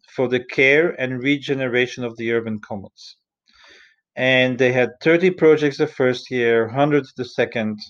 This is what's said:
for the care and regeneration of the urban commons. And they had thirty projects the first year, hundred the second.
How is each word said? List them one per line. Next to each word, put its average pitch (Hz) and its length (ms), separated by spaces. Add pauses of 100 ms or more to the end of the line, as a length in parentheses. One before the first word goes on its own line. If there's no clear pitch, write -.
(160)
for 131 100
the 123 180
care 143 560
and 127 220
regeneration 131 800
of 117 140
the 117 160
urban 113 280
commons. - 560 (1000)
And 127 420
they 127 140
had 127 180 (120)
thirty 170 280
projects 151 480
the 151 80
first 127 440
year, 117 380
hundred 139 360 (120)
the 127 80
second. 110 540 (120)